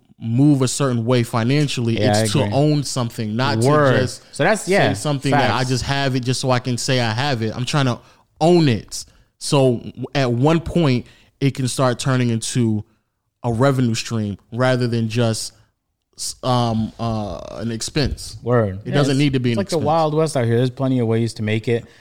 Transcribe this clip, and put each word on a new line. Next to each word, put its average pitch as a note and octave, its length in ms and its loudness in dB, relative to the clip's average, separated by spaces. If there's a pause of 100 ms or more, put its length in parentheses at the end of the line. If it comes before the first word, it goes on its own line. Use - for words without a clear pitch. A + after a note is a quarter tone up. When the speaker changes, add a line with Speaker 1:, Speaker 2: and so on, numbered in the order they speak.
(240)
Speaker 1:
move C3 380 4
a B2+ 60 2
certain B2 360 -2
way A#2+ 200 2
financially, A#2+ 760 0
Speaker 2:
Yeah, G#2 220 2
Speaker 1:
it's A2 140 0
Speaker 2:
I - 40 2
Speaker 1:
to G#2 60 2
Speaker 2:
agree. G#2 100 -2
Speaker 1:
own D3 280 2
something, A2+ 520 -4
not B2 220 0
Speaker 2:
Word. C#3 360 4
Speaker 1:
to A2 80 2
just - 220 -4 (120)
Speaker 2:
So C#3+ 80 -2
that's, G3 240 0
yeah, D#3+ 260 2
Speaker 1:
say G2 60 -6
something C#3+ 320 -2
that C3+ 200 2
I A2 80 0
Speaker 2:
facts. B2+ 100 -2
Speaker 1:
just B2 160 -2
have C#3 300 0
it C3 60 -2
just B2 180 -2
so C3 120 0
I B2 80 2
can B2 180 -4
say B2+ 240 -2
I A2+ 100 0
have B2 300 -2
it. A2 140 -4
I'm B2 100 -6
trying C#3 220 0
to A#2+ 120 -2 (400)
own E3 300 6
it. - 340 -4 (360)
So C3 380 2
w-, - 360 -12
at C3 180 2
one D3+ 300 4
point, C3+ 460 0 (320)
it C#3 160 0
can B2+ 120 -2
start B2+ 300 0
turning B2 320 0
into A2+ 560 -2 (580)
a A#2+ 80 -2
revenue B2 440 2
stream G#2+ 420 -4 (160)
rather B2 340 0
than A2+ 220 -2
just A2+ 440 -2 (640)
s-, - 280 -10
um, A#2+ 560 0
uh, A2 400 -6 (140)
an A2+ 180 -8
expense. - 720 -6
Speaker 2:
Word. A2 420 0
Speaker 1:
It - 40 -8
Speaker 2:
Yeah, C3 40 -2
Speaker 1:
doesn't C#3+ 200 2
Speaker 2:
it's, C3+ 60 2
Speaker 1:
need C#3+ 140 2
to C3 60 0
be B2 140 0
Speaker 2:
it's - 20 -2
Speaker 1:
an G2+ 60 0
Speaker 2:
like - 80 -6
the E3+ 80 -2
Speaker 1:
expense. C#3+ 100 -2
Speaker 2:
Wild D#3 260 2
West D#3 240 0
out A#2+ 80 0
here. A#2 120 2
There's B2+ 120 2
plenty C3 300 -2
of A2+ 80 0
ways A2+ 280 0
to A2+ 60 -8
make A2 260 -2
it, A#2 160 0 (180)